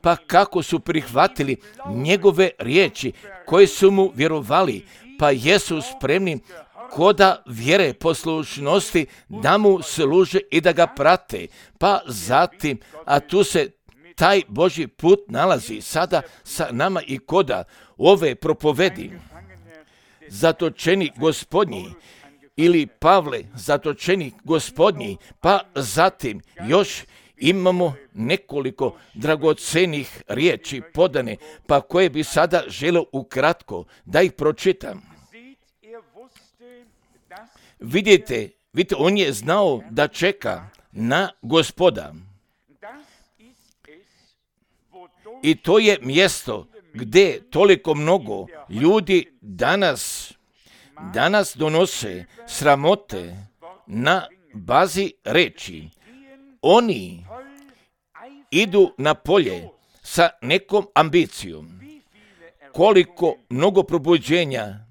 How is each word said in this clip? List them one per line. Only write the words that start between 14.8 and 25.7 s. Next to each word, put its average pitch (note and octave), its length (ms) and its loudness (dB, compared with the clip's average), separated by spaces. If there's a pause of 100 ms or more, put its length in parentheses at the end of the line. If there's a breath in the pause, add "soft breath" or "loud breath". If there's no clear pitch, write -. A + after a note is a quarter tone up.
put F#3+ 400 2
nalazi A#2+ 540 -2
sada D#3+ 400 -2 (220 loud breath)
sa - 280 -6
nama D#3+ 360 -2
i C3 100 -8
koda C3 460 -2 (340 soft breath)
ove D#3+ 380 4
propovedi. D#3 760 -2 (1160 soft breath)
Zatočenik D#3+ 880 -2
Gospodnji C#3 760 -2 (640 soft breath)
ili D#3+ 300 4
Pavle, D3+ 560 2 (120)
zatočenik D3 800 -2 (100)
Gospodnji, D3+ 720 -2 (220 soft breath)
pa F#3 200 2 (160)